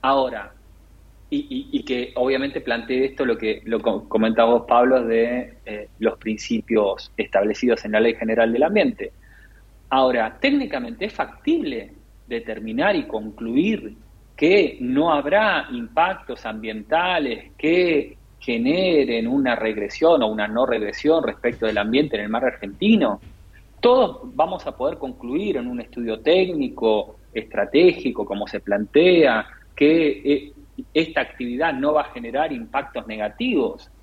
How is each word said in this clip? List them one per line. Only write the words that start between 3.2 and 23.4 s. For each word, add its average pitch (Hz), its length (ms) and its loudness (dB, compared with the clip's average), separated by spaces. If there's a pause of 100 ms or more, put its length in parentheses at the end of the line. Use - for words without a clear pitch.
lo 117 120 0
que 110 280 -4
lo 113 160 -2
co-, 113 280 -2
comentabas 113 520 4
vos, - 80 -14
Pablo, 123 360 4
de, 117 500 -2 (120)
eh, 107 220 -12 (100)
los 107 200 0
principios 110 960 -2
establecidos 107 680 0
en 107 80 -6
la 107 80 2
Ley 113 140 4
General 113 380 2
del 123 100 2
Ambiente. 170 500 0 (760)
Ahora, 127 500 2
técnicamente 233 680 -2
es 220 60 -8
factible 156 800 -4 (340)
determinar 117 680 -2
y 127 80 -2
concluir 113 920 -4 (400)
que 175 440 2
no 139 320 0
habrá 151 600 0
impactos 131 760 -4
ambientales 113 1120 -4
que 165 600 0 (220)
generen 131 880 0
una 127 300 0
regresión 110 680 2
o 110 60 2
una 107 180 -2
no 117 200 0
regresión 127 580 0
respecto 117 420 -4
del 104 120 0
ambiente 117 380 0
en 104 80 -4
el 104 40 -8
mar 117 160 -2
argentino. 123 720 0 (640)